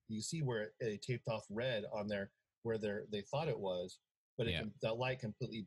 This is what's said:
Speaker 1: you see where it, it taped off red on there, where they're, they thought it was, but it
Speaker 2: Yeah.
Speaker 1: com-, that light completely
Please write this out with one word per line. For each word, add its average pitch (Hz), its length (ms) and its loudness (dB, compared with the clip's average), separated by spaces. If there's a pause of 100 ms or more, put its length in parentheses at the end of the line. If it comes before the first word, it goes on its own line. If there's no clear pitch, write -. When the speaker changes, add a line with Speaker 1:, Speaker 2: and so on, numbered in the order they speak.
Speaker 1:
you 107 140 0
see 165 200 0
where 120 200 4
it, 110 180 -4
it 104 220 0
taped 120 260 -2
off 110 220 -2
red 113 420 0
on 104 160 -2
there, 98 240 0 (300)
where 113 160 2
they're, 104 320 0
they 104 120 0
thought 151 260 0
it 110 100 2
was, 92 420 -2 (380)
but 117 100 2
it 90 40 4
Speaker 2:
Yeah. 82 60 2
Speaker 1:
com-, - 240 -2
that 113 160 2
light 131 220 0
completely 110 460 -4